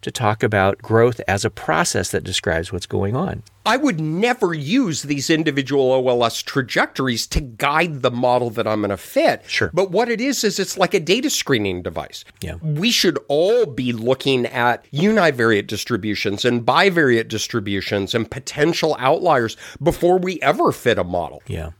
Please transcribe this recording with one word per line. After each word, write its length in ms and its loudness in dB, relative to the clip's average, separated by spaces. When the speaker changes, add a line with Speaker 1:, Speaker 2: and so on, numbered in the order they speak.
Speaker 1:
to 80 -8
talk 320 0
about 360 4
growth 500 4
as 160 0
a 60 2
process 600 -2
that 140 -2
describes 480 -2
what's 140 -8
going 300 -2
on. 260 -4
Speaker 2:
I 100 2
would 240 0
never 540 0
use 480 0
these 260 -4
individual 640 2
O 160 2
L 160 4
S 160 -2
trajectories 880 -2
to 160 -2
guide 580 -2
the 100 0
model 400 0
that 160 -2
I'm 140 0
gonna 160 -2
fit. 500 0
Speaker 1:
Sure. 280 -2
Speaker 2:
But 160 0
what 180 0
it 140 -2
is, 200 -2
is 160 -2
it's 200 -6
like 160 2
a 60 2
data 280 0
screening 540 -2
device. 420 -10
Speaker 1:
Yeah. 220 -8
Speaker 2:
We 280 0
should 280 0
all 380 2
be 260 -4
looking 540 0
at 440 0
univariate 760 2
distributions 800 -4
and 180 0
bivariate 640 4
distributions 840 -4
and 160 -2
potential 680 -2
outliers 600 2
before 360 2
we 220 -4
ever 320 2
fit 260 0
a 60 0
model. 420 -6
Speaker 1:
Yeah. 340 -8